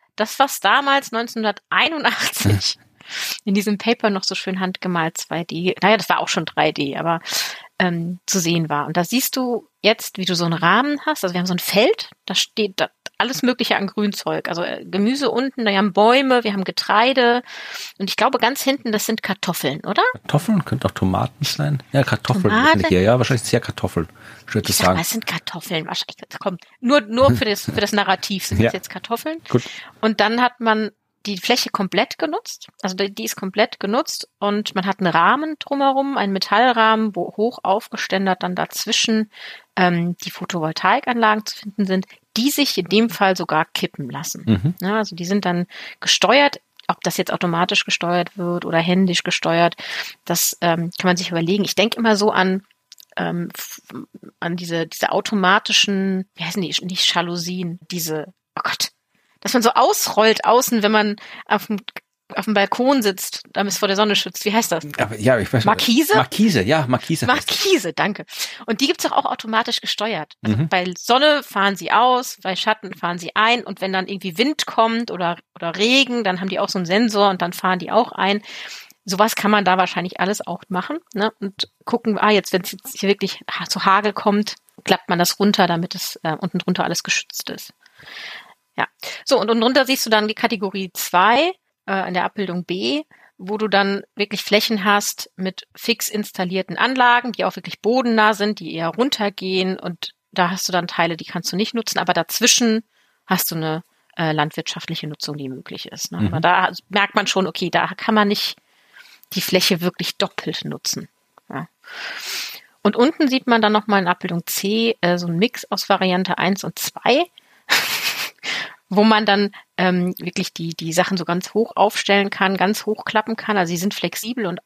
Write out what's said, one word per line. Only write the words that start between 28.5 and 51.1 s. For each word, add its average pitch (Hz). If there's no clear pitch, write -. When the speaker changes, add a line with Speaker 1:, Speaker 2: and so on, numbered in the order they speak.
Speaker 2:
<laughs> -
Ja. 226
Speaker 1:
es -
jetzt -
Kartoffeln. 302
Speaker 2:
Gut. -
Speaker 1:
Und 220
dann 220
hat 247
man 220
die 202
Fläche 240
komplett 196
genutzt. 330
Also 185
die, 196
die 220
ist 220
komplett 202
genutzt -
und 208
man 190
hat 190
einen 185
Rahmen 214
drumherum, 277
einen 202
Metallrahmen, 220
wo -
hoch 233
aufgeständert 190
dann 180
dazwischen, 220
ähm, 175
die 175
Photovoltaikanlagen 214
zu -
finden 202
sind, 190
die 247
sich -
in 175
dem 220
Fall 190
sogar 156
kippen -
lassen. -
Speaker 2:
Mhm. 113
Speaker 1:
Ja, 202
also 208
die 175
sind 196
dann 175
gesteuert. 269
Ob -
das -
jetzt 185
automatisch 180
gesteuert 175
wird 175
oder 165
händisch 175
gesteuert, 170
das, -
ähm, 170
kann 185
man 180